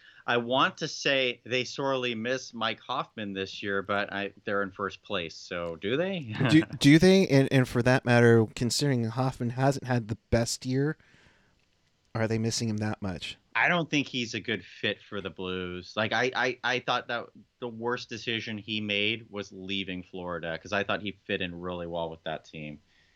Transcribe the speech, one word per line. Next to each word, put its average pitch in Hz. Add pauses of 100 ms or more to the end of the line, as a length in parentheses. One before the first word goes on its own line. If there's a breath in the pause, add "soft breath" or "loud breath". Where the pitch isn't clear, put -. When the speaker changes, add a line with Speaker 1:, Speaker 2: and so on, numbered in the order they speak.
(260 loud breath)
Speaker 1:
I 120
want 131
to 156
say 131
they 123
sorely 127
miss 123
Mike 113
Hoffman 123
this 95
year, 98
but 101
I, 98 (120)
they're 101
in 92
first 95
place, 87
so 85
do 113
they? 165
<laughs> 139
Speaker 2:
Do, 156 (160)
do 147
they? 185
And, 135
and 127
for 120
that 127
matter, 117
considering 123
Hoffman 123
hasn't 131
had 120
the 107 (120)
best 117
year, 139 (1160 soft breath)
are 110
they 113
missing 113
him 107
that 107
much? 90 (160)
Speaker 1:
I 123
don't 170
think 143
he's 120
a 117
good 104
fit - (100)
for 101
the 90
Blues. 92
Like, 110
I, 123
I, 123
I 123
thought 123
that 120 (340)
the 123
worst 117
decision 113
he 110
made 107
was 98
leaving 95
Florida, 85
'cause 98
I 101
thought 95
he 98 (100)
fit 95
in 85
really 87
well 85
with 80
that 78
team. 76 (380)